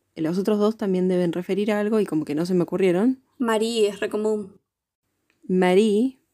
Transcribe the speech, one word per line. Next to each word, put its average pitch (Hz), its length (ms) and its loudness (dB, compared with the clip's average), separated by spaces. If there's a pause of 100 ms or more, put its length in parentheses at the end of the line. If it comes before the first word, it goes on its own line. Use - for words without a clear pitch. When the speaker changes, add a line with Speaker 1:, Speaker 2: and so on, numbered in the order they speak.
(160)
Speaker 1:
los 165 220 -4
otros 208 220 0
dos 214 160 2
también 185 320 -2
deben 180 240 0
referir 196 400 -2
a 208 80 0
algo 208 220 0
y 190 40 -2
como 151 200 -2
que 147 100 -6
no 165 100 0
se 185 100 -2
me 170 80 2
ocurrieron. 185 580 0 (160)
Speaker 2:
Marie 226 500 0
es 202 140 -6
re 208 80 -4
común. 214 500 -4 (880)
Speaker 1:
Marie, 196 720 2 (140)